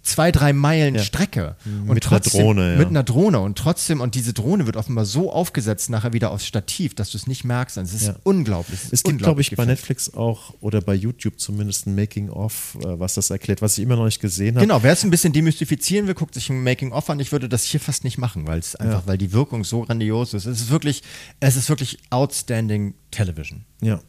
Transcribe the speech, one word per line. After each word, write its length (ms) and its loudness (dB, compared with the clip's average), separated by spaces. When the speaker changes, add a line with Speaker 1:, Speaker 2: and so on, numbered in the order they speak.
Speaker 1:
zwei, 300 2
drei 220 6
Meilen 420 4
Speaker 2:
Ja. 80 2
Speaker 1:
Strecke. 640 -2
Speaker 2:
Mhm. 240 -4
Speaker 1:
Und 60 6
Speaker 2:
Mit 120 0
einer 140 6
Speaker 1:
trotzdem, 200 2
Speaker 2:
Drohne, 300 6
ja. 60 4
Speaker 1:
mit 100 6
einer 160 2
Drohne. 380 4
Und 160 -2
trotzdem, 420 0
und 160 -2
diese 160 -2
Drohne 340 0
wird 120 -2
offenbar 260 -2
so 260 0
aufgesetzt 600 -2
nachher 240 -2
wieder 180 0
aufs 140 -6
Stativ, 500 -4
dass 160 -4
du's 160 -8
nicht 160 -6
merkst. 340 -4
Also 160 -6
es 100 -4
ist 40 0
Speaker 2:
Ja. 160 -4
Speaker 1:
unglaublich, 560 0
es 60 -10
ist 80 -6
Speaker 2:
Es 100 0
gibt, 120 2
Speaker 1:
unglaublich 340 2
Speaker 2:
glaub 60 -6
ich, 20 -2
bei 60 0
Speaker 1:
gefilmt. 180 2
Speaker 2:
Netflix 320 -6
auch 480 -4
oder 180 0
bei 160 0
YouTube 460 -4
zumindest 440 -4
ein 100 0
Making-of, 840 -4
äh, 160 -6
was 180 -4
das 140 -2
erklärt, 320 -2
was 160 0
ich 60 -2
immer 140 2
noch 80 2
nicht 160 0
gesehen 340 0
hab. 60 6
Speaker 1:
Genau, 220 6
wer 100 8
es 100 2
ein 60 2
bisschen 240 4
demystifizieren 760 2
will, 60 0
guckt 220 -4
sich 140 -6
ein 140 -2
Making-of 460 -2
an. 100 -2
Ich 140 -4
würde 160 -2
das 160 0
hier 160 -2
fast 240 -4
nicht 120 -4
machen, 300 -4
weil's 300 -4
einfach, 240 0
Speaker 2:
Ja. 60 -6
Speaker 1:
weil 100 0
die 160 -2
Wirkung 320 0
so 160 -2
grandios 520 -2
ist. 120 -6
Es 160 -4
ist 80 -4
wirklich, 340 0
es 160 4
ist 100 -2
wirklich 300 -2
outstanding 840 -2
Television. 540 -6
Speaker 2:
Ja. 280 0